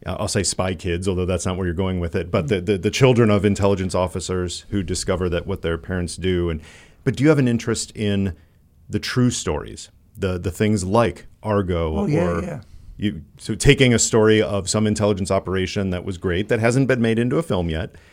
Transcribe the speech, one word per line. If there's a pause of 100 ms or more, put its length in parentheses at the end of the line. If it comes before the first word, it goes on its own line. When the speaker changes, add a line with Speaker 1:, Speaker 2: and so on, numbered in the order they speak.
Speaker 1:
uh,
I'll
say
Spy
Kids,
although
that's
not
where
you're
going
with
it,
but
the,
the,
the
children
of
intelligence
officers
who
discover
that
what
their
parents
do,
and, (460)
but
do
you
have
an
interest
in (560)
the
true
stories, (280)
the,
the
things
like (140)
Argo
Speaker 2:
Oh,
yeah,
Speaker 1:
or
Speaker 2:
yeah. (360)
Speaker 1:
you, (160)
so
taking
a
story
of
some
intelligence
operation
that
was
great,
that
hasn't
been
made
into
a
film
yet, (180)